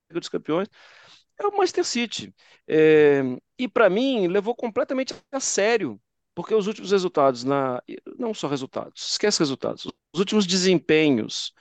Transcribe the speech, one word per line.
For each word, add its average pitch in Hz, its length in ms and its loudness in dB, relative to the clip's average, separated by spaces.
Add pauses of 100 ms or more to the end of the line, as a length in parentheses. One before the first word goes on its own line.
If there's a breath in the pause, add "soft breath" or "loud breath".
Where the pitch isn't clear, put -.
(120)
dos 170 180 -8
Campeões. 165 380 -4 (720 soft breath)
É 403 80 -2
o 403 100 -2
Manchester 359 280 0
City. 214 500 -6 (320 soft breath)
É, 151 560 6 (340)
e 247 100 -4
pra 214 220 4
mim, 220 380 0
levou 202 280 -2
completamente 262 600 -6 (160)
a 269 80 -6
sério, 202 600 -2 (340)
porque 175 220 -4
os 202 120 2
últimos 202 240 -6
resultados 147 520 2
na, 131 380 -2 (360)
não 226 160 -6
só 170 140 -8
resultados, - 640 -8
esquece - 280 0
resultados, - 460 -4 (280)
os 151 60 -4
últimos 202 280 2
desempenhos 156 1120 2